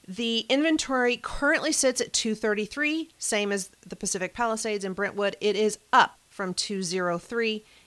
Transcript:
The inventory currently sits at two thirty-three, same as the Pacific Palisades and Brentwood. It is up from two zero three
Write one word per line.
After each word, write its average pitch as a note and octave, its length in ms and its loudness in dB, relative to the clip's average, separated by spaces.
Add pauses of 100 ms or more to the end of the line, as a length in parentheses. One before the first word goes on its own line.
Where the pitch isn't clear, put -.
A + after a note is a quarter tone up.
The A3+ 400 -2
inventory C4+ 720 2
currently D4+ 540 0
sits B3+ 300 2
at - 120 -4
two A3 220 0
thirty-three, C#4 800 -2
same G#3 340 -2
as G3 200 -4 (100)
the F#3 140 -12
Pacific F#3 400 -4
Palisades A3 500 -2
and F#3 80 -4
Brentwood. G3+ 480 -2
It G3+ 140 2
is G#3+ 240 2 (120)
up - 280 6 (100)
from F#3 240 -4
two F#3+ 300 -4
zero F3 340 0
three A3 480 -2 (220)